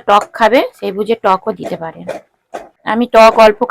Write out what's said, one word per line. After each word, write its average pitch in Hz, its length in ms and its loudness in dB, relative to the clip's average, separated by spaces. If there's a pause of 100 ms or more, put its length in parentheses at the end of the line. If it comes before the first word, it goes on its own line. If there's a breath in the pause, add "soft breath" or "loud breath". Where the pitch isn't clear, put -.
টক 202 240 2
খাবে 226 280 2 (180)
সেই 202 140 -8
বুঝে 208 320 -4
টকও 190 280 -2
দিতে 175 240 -12
পারেন। 165 300 -16 (840)
আমি 233 140 -4
টক 226 320 4
অল্প 214 220 4 (100)